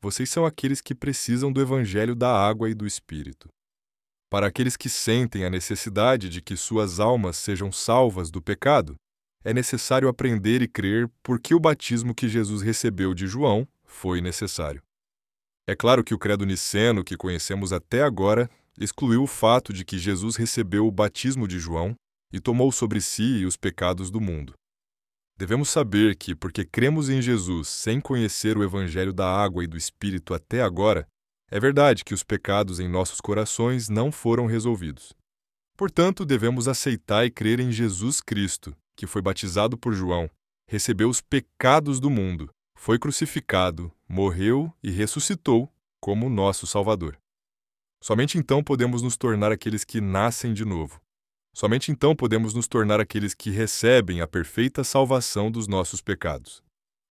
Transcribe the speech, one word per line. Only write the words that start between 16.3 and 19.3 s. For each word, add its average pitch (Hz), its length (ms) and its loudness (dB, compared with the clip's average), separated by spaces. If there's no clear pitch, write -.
niceno 101 560 0
que 87 140 -8
conhecemos 92 560 -4
até 107 280 -2
agora 113 480 2
excluiu 120 460 0
o - 20 2
fato 120 460 2